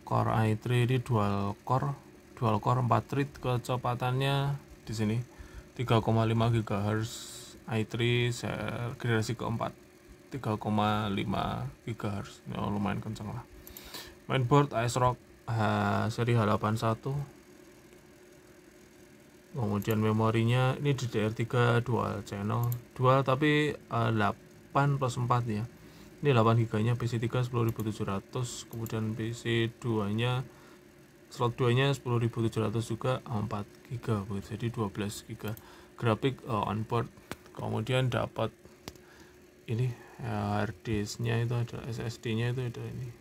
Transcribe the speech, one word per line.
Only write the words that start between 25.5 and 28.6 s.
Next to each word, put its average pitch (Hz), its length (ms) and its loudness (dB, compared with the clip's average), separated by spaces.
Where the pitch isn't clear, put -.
Ini 147 160 2
delapan 117 240 8
giganya 113 400 2
P 120 80 -4
C 117 160 0
tiga 120 240 0
sepuluh 120 240 2
ribu 117 160 -4
tujuh 107 160 -4
ratus, 101 720 -6